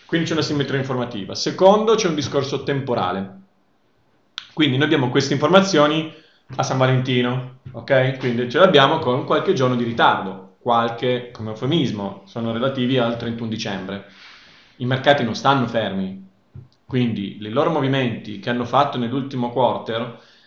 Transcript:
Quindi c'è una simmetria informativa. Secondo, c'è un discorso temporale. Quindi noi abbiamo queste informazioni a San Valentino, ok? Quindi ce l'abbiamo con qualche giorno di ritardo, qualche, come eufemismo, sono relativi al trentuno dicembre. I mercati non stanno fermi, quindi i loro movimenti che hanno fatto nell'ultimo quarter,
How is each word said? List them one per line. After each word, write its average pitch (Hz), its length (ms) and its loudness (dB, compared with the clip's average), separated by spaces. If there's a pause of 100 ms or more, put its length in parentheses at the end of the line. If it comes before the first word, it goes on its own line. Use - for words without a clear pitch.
Quindi 165 220 0
c'è 165 60 -2
una 151 80 2
simmetria 139 360 -2
informativa. 120 560 -4
Secondo, 202 600 4
c'è 185 120 0
un 160 60 -2
discorso 139 480 -2
temporale. 101 760 -4 (1120)
Quindi 139 220 2
noi 147 100 2
abbiamo 143 240 2
queste 139 240 0
informazioni 156 800 4 (400)
a 143 80 -2
San 135 160 -2
Valentino, 127 800 0 (140)
ok? 131 460 0
Quindi 120 300 -2
ce 143 100 0
l'abbiamo 160 420 6
con 123 240 0
qualche 160 280 2
giorno 127 220 2
di 120 80 0
ritardo, 110 760 0
qualche, 120 720 0
come 110 180 -10
eufemismo, 110 760 -4
sono 117 260 -6
relativi 127 460 -2
al 117 180 0
trentuno 117 340 -6
dicembre. 98 560 -8 (680)
I 123 100 -6
mercati 131 380 2
non 113 100 -2
stanno 135 320 2
fermi, 98 580 -4 (600)
quindi 110 560 -4
i 104 80 -10
loro 147 220 0
movimenti 131 680 -2
che 123 120 -6
hanno 120 140 -2
fatto 131 340 0
nell'ultimo 127 520 -4
quarter, 117 680 -2 (260)